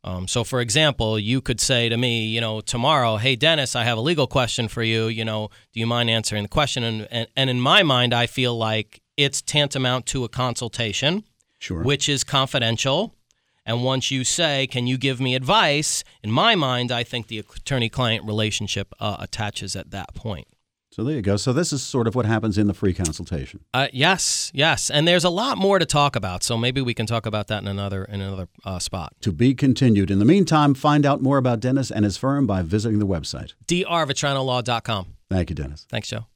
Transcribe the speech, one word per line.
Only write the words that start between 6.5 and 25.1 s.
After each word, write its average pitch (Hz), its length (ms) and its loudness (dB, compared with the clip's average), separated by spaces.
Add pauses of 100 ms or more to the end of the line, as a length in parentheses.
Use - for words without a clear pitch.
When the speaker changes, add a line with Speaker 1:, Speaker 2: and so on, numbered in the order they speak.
Speaker 1:
question?" 135 340 0
And, 110 260 -4
and, 117 240 -6
and 135 140 0
in 123 100 0
my 160 240 6
mind, 123 300 4
I 120 140 2
feel 123 280 -2
like 110 460 -2 (160)
it's 139 240 0
tantamount 131 680 0
to 131 140 -2
a 117 60 -4
consultation, 127 960 -2 (340)
Speaker 2:
Sure. - 240 -6
Speaker 1:
which 139 240 0
is 143 160 0
confidential. 135 920 0 (500)
And 120 180 -2
once 131 280 0
you 131 140 -2
say, 143 420 0
"Can 123 200 -2
you 127 120 0
give 131 240 0
me 127 120 0
advice?" 151 720 2 (180)
in 104 80 -4
my 196 240 4
mind, 127 380 0
I 120 100 -2
think 117 260 -8
the 110 100 -8
attorney-client 117 880 -2
relationship, 107 720 -2
uh, 104 200 -4
attaches - 540 -8
at 87 180 -12
that 98 220 -12
point. 95 340 -10 (420)
Speaker 2:
So - 120 -8
there 147 140 -2
you 113 60 -4
go. 98 140 2
So 123 160 0
this 160 200 0
is 135 100 -4
sort 117 240 0
of 107 80 0
what 123 100 2
happens 107 320 2
in 104 120 4
the 98 40 2
free 92 220 0
consultation. 82 680 -6 (100)
Speaker 1:
Uh, 131 180 2
yes, 160 640 0
yes. 143 360 0
And 151 180 2
there's 175 160 4